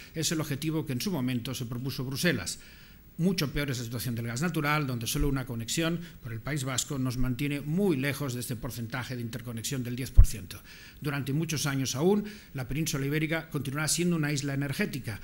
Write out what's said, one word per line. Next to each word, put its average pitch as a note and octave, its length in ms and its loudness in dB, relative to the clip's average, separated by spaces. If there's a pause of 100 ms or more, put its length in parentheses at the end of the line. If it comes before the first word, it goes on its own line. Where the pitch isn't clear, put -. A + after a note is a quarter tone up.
(140)
es D#3 160 0
el D#3+ 100 0
objetivo D#3 460 -2
que C#3+ 60 -4
en B2 80 -2
su G#3 100 -2
momento B2+ 460 -2
se C3 100 -4
propuso B2+ 380 -4
Bruselas. C3+ 560 0 (580)
Mucho E3 340 2
peor C#3+ 180 0
es A#2+ 80 -2
la B2+ 60 -4
situación A#2 300 -4
del A#2 120 -4
gas A#2 140 -4
natural, D3+ 460 2
donde A#2 200 -2
solo D3 220 2
una C3 160 0
conexión D#3+ 560 -2 (220)
por A#2+ 100 -8
el A2+ 80 -6
País C3+ 240 -4
Vasco C3+ 340 -2
nos B2+ 200 -2
mantiene B2+ 420 0
muy D#3+ 360 2
lejos C3+ 360 -2
de B2 80 -4
este A#2+ 160 -4
porcentaje A#2+ 600 -6
de A#2+ 60 -6
interconexión A#2 600 -6
del A#2+ 120 -4
diez B2 140 -4
por - 160 12
ciento. - 320 -4 (420)
Durante C#3 340 0
muchos D#3 320 0
años C3+ 280 0
aún, F#3+ 300 4 (300)
la C3 120 -4
península D3+ 380 0
ibérica D#3 460 0
continuará D3 380 -2
siendo F3 280 4
una D3+ 160 2
isla C#3 220 -2
energética, C#3 680 -2